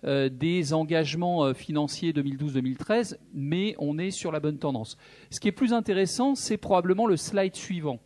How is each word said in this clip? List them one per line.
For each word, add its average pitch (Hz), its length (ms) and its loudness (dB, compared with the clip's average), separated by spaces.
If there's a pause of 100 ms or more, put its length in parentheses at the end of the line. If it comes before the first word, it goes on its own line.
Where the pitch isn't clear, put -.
euh, 139 260 2
des 151 420 0
engagements, 160 720 2
euh, 135 120 2
financiers 151 580 -2
deux 147 80 2
mille 139 160 -2
douze 147 160 -4
deux 131 80 2
mille 127 160 -2
treize, 220 400 0 (160)
mais 170 460 0
on 147 180 -2
est 185 140 -2
sur 180 200 -6
la 156 80 -2
bonne 147 200 -2
tendance. 127 360 -4 (360)
Ce - 80 -10
qui - 80 0
est 202 40 2
plus 240 220 2
intéressant, 226 640 2
c'est 220 220 -2
probablement 185 500 4
le 185 100 4
slide 196 380 0
suivant 151 500 -4